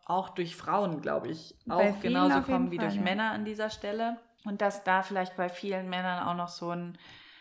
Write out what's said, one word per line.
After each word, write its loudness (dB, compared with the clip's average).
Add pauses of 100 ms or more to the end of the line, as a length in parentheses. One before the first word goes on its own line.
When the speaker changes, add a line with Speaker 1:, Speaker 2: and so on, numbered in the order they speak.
Speaker 1:
auch 0
durch -4
Frauen, 0
glaub 0
ich, -10
Speaker 2:
Bei -4
Speaker 1:
auch 6
Speaker 2:
vielen 0
Speaker 1:
genauso 6
Speaker 2:
auf -2
jeden 0
Speaker 1:
kommen 2
wie -4
Speaker 2:
Fall, 0
Speaker 1:
durch 0
Speaker 2:
ja. 0
Speaker 1:
Männer 2
an -4
dieser -4
Stelle. -4 (280)
Und -4
dass 0
da 4
vielleicht -2
bei 0
vielen -4
Männern -2
auch 0
noch -4
so -6
ein, -6 (440)